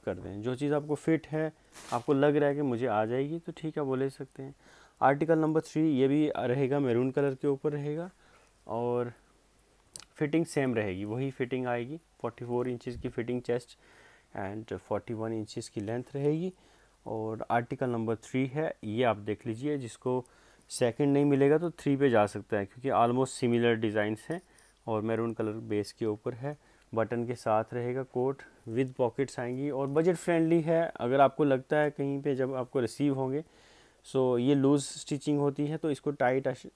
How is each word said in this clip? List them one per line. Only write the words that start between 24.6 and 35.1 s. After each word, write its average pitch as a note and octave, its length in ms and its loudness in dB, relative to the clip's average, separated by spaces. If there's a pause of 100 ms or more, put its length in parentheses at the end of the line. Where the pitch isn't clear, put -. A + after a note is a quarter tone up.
और A2 160 0
मैरून A2+ 300 -2
कलर A2 200 -4
बेस G#2+ 400 -4
के A#2 140 -4
ऊपर G#2+ 280 -4
है। C#3 240 -10 (360)
बटन A2+ 320 0
के A#2+ 80 -6
साथ A2 380 0
रहेगा B2 300 -4
कोट, C3 400 -2 (260)
with B2+ 240 0
पॉकेट्स B2+ 480 -2
आएंगी B2+ 300 -4
और C3+ 160 -4
बजट E3 300 2
फ्रेंडली E3 440 2
है। E3 360 2
अगर B2+ 240 2
आपको C#3 240 6
लगता C3+ 320 0
है D3+ 140 2
कहीं C#3 320 -4
पे C#3+ 120 -2
जब C3 200 -2
आपको B2+ 260 -2
रिसीव C#3 340 0
होंगे, C3+ 300 -2 (680)
so B2+ 260 4
ये C3+ 160 4
लूज C#3 280 6
स्टिचिंग D3 560 -4